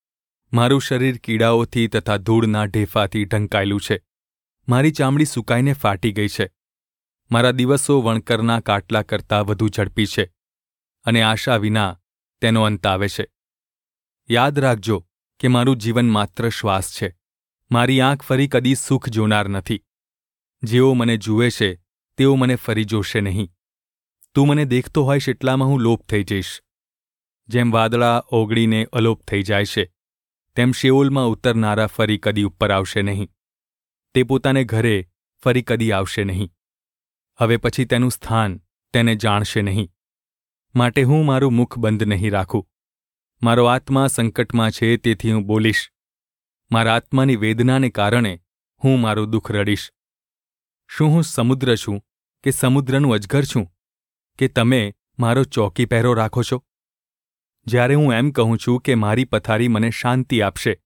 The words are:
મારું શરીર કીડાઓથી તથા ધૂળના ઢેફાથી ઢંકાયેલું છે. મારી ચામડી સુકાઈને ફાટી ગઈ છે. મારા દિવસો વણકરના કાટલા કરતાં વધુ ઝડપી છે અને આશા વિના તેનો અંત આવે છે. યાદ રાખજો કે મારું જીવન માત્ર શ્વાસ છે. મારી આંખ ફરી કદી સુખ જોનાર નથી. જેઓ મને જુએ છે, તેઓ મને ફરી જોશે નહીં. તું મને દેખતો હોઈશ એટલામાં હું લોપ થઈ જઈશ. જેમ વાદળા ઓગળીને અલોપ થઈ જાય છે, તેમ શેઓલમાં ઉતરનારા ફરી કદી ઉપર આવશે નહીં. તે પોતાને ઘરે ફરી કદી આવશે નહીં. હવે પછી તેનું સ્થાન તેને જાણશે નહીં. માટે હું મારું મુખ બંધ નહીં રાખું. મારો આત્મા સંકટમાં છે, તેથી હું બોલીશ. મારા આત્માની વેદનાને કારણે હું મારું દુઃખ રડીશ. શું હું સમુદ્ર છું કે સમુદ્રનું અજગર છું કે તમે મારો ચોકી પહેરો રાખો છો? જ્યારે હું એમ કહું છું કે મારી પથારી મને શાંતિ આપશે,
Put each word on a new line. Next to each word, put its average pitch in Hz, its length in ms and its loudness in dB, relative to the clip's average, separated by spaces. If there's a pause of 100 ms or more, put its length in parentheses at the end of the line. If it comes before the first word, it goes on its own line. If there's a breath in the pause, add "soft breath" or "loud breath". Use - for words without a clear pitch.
(520)
મારું 123 280 2
શરીર 127 380 -2
કીડાઓથી 117 720 0
તથા 104 280 -2
ધૂળના 107 480 0
ઢેફાથી 104 600 -2
ઢંકાયેલું 101 560 -2
છે. 104 160 -4 (720)
મારી 139 240 2
ચામડી 143 320 0
સુકાઈને 123 480 -2
ફાટી 107 400 -2
ગઈ 104 160 -2
છે. 101 180 -4 (840)
મારા 120 200 4
દિવસો 135 500 2
વણકરના 113 600 0
કાટલા 107 420 -2
કરતાં 104 420 -2
વધુ 104 240 -2
ઝડપી 101 380 -2
છે - 180 -4 (800)
અને 113 180 0
આશા 110 340 0
વિના 104 420 -2 (420)
તેનો 113 220 2
અંત 107 240 -2
આવે 98 220 0
છે. - 200 -8 (1040)
યાદ 135 280 0
રાખજો 110 400 0 (420)
કે 127 80 0
મારું 123 280 2
જીવન 117 320 0
માત્ર 107 400 -2
શ્વાસ 98 440 -4
છે. 95 220 -8 (560)
મારી 123 300 2
આંખ 139 220 0
ફરી 139 260 0
કદી 131 260 0
સુખ - 340 -2
જોનાર 107 400 0
નથી. 101 320 -6 (840)
જેઓ 123 320 4
મને 120 220 2
જુએ 110 340 0
છે, 101 200 -2 (460)
તેઓ 135 200 4
મને 127 180 0
ફરી 110 300 -4
જોશે 104 360 -2
નહીં. 98 300 -4 (840)
તું 143 140 4
મને 147 160 2
દેખતો 127 400 -2
હોઈશ 139 240 0
એટલામાં 131 400 0
હું 139 120 2
લોપ 113 220 2
થઈ 104 220 -2
જઈશ. 95 380 -6 (840)
જેમ 120 220 2
વાદળા 117 520 2 (100)
ઓગળીને 113 520 0
અલોપ 113 380 -2
થઈ 101 200 -4
જાય 101 220 -2
છે, 101 200 -4 (720)
તેમ 123 160 2
શેઓલમાં 135 560 2
ઉતરનારા 110 580 0
ફરી 107 320 -2
કદી 104 240 -2
ઉપર 101 300 -2
આવશે 95 300 -2
નહીં. 101 280 -4 (840)
તે 127 80 2
પોતાને 135 420 0
ઘરે 110 440 -2 (340)
ફરી 127 200 2
કદી 113 300 -2
આવશે 98 320 -4
નહીં. 98 260 -4 (880)
હવે 117 180 2
પછી 123 280 -2
તેનું 123 260 0
સ્થાન 107 500 -4 (320)
તેને 117 240 2
જાણશે 104 460 -2
નહીં. 98 280 -4 (840)
માટે 123 280 2
હું 151 240 2
મારું 131 280 2
મુખ 120 240 0
બંધ 110 240 -2
નહીં 104 300 -2
રાખું. 98 360 -4 (720)
મારો 117 220 4
આત્મા 131 420 0
સંકટમાં 117 640 -2
છે, 113 260 0
તેથી 113 360 -2
હું 107 120 0
બોલીશ. 107 460 0 (800)
મારા 113 220 2
આત્માની 131 420 0
વેદનાને 120 540 0
કારણે 104 520 -2 (420)
હું 131 160 4
મારું 107 300 -2
દુઃખ 110 200 -4
રડીશ. 104 400 -2 (1000)
શું 156 220 0
હું 165 100 4
સમુદ્ર 127 540 0
છું 104 240 -8 (440)
કે 139 60 2
સમુદ્રનું 135 640 2
અજગર 120 300 -2
છું 113 280 -4 (680)
કે 131 100 2
તમે 117 460 0 (240)
મારો 120 260 2
ચોકી 117 420 -2
પહેરો 120 280 2
રાખો 113 280 0
છો? 127 160 -4 (1080)
જ્યારે 123 280 2
હું 147 200 4
એમ 135 160 0
કહું 113 280 2
છું 123 220 0
કે 131 140 0
મારી 110 300 0
પથારી 113 440 0
મને 113 220 0
શાંતિ 123 500 -2
આપશે, 101 320 -2 (140)